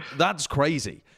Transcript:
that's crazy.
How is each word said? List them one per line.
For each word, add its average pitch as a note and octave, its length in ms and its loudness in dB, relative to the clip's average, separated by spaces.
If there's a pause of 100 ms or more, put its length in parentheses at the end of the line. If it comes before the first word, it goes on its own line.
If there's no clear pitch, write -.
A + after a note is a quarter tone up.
(160)
that's D#3+ 300 2
crazy. C#3 560 0 (160)